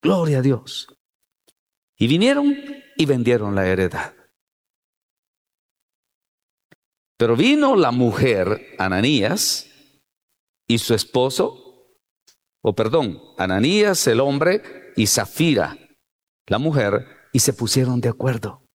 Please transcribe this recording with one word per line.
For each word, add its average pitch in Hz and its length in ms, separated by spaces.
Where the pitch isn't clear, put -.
"Gloria 160 380
a - 20
Dios". - 460
Y 117 120
vinieron 277 500
y 156 80
vendieron 120 480
la 95 140
heredad. 92 480
Pero 117 200
vino 269 400
la 147 160
mujer, 110 880
Ananías, 110 880
y 117 120
su 117 160
esposo, - 1000
o 110 100
perdón, 113 460
Ananías, 160 720
el 113 120
hombre, 143 440
y 110 100
Zafira, 107 720
la 101 100
mujer, 127 480
y 123 80
se - 120
pusieron 123 480
de 117 80
acuerdo. - 560